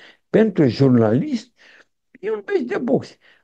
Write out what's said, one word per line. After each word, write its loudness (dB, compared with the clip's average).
Pentru 2
jurnalist, 0
e -10
un -8
meci -4
de -6
box. -4